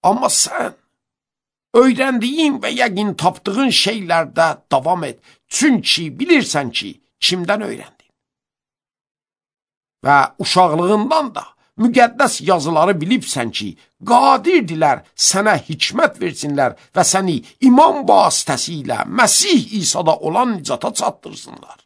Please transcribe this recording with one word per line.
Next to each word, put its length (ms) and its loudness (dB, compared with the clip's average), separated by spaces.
Amma 240 2
sən 480 -2
öyrəndiyin 840 2
və 160 -6
yəqin 400 -2
tapdığın 560 -2
şeylərdə 800 0
davam 380 -2
et. 200 -12
Çünki 600 0
bilirsən 600 0
ki, 200 -8
kimdən 480 -2
öyrəndin. 380 -14
Və 140 4
uşaqlığından 920 0
da 140 -12
müqəddəs 640 2
yazıları 560 2
bilibsən 560 -4
ki, 160 -8
qadirdirlər 1000 2
sənə 480 0
hikmət 580 -2
versinlər 560 -2
və 180 0
səni 320 0
iman 460 6
vasitəsilə 1000 0
Məsih 720 0
İsa'da 400 0
olan 400 -2
nicata 360 -6
çatdırsınlar. 920 -10